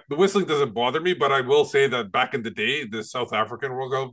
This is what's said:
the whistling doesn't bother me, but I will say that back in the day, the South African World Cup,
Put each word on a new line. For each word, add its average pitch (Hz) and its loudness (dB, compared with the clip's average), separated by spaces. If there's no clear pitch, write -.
the 139 -6
whistling 190 4
doesn't 143 0
bother 127 0
me, 180 0
but 143 0
I 139 2
will 139 4
say 139 4
that 117 -4
back 123 0
in 120 -4
the 110 -8
day, 120 -2
the 107 -8
South 120 -6
African 120 -2
World 127 -6
Cup, 135 -2